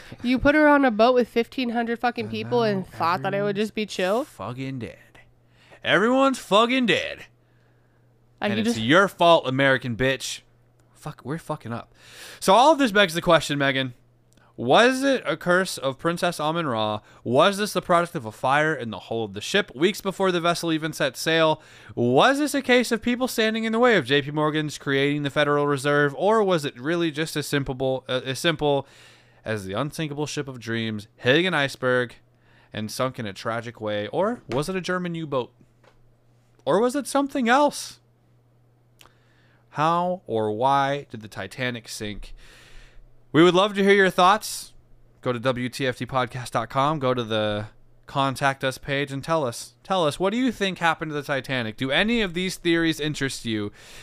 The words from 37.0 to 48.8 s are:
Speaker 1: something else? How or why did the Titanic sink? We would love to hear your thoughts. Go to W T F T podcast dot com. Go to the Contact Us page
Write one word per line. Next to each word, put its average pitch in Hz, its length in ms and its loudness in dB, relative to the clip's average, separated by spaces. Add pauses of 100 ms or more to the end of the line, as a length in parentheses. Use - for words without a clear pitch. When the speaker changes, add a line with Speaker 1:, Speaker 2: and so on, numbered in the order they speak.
Speaker 1:
something 277 420 -2
else? 277 520 2 (1700)
How 175 560 -2
or 110 260 0
why 139 580 0
did 113 100 -14
the 107 80 -18
Titanic 117 640 -8
sink? - 440 -10 (960)
We 151 100 8
would 175 120 8
love 196 200 2
to 196 100 0
hear 202 80 6
your 196 160 6
thoughts. - 640 2 (480)
Go 127 120 -4
to 120 60 -2
W 123 300 -2
T 135 180 -6
F 123 120 -4
T 127 80 -6
podcast 127 460 -6
dot 117 180 -4
com. 143 280 0
Go 127 140 0
to 123 100 -2
the 107 440 -2 (400)
Contact 135 580 -2
Us 131 140 -4
page 139 340 -6